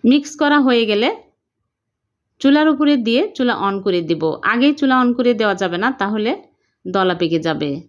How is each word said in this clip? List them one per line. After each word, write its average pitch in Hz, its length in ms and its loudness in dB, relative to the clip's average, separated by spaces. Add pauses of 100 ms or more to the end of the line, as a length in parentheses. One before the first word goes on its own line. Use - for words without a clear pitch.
মিক্স 285 280 2 (100)
করা 294 160 2 (100)
হয়ে 240 220 2
গেলে 214 200 0 (1300)
চুলার 294 320 4
উপরে 285 200 2 (120)
দিয়ে 233 160 2 (140)
চুলা 247 180 -2 (140)
on 196 80 -2 (100)
করে 180 140 0 (100)
দিব। 160 140 -2 (280)
আগেই 262 280 2
চুলা 262 220 2
on 240 160 2
করে 247 220 2
দেওয়া 208 220 0
যাবে 175 220 -2
না, 240 40 0 (140)
তাহলে 214 300 -2 (540)
দলা 185 340 0
পেকে 165 280 0
যাবে। 151 220 -4 (200)